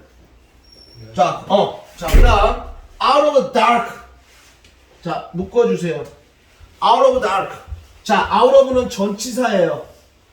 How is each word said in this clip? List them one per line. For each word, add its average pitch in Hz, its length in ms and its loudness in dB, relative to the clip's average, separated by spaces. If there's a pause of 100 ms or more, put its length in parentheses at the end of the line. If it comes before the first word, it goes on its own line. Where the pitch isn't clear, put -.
(1160)
자, - 320 -2
어, - 380 -2 (120)
자, 170 100 -12
그다음 - 560 4 (380)
out 294 380 2
of - 140 -6
dark. 233 400 0 (1080)
자, - 320 -10
묶어주세요. 185 680 -2 (800)
out 240 260 4
of 254 120 -2
dark. 196 340 -6 (480)
자, - 280 -2
out 247 260 4
of는 254 320 2
전치사예요. 202 1000 -4 (460)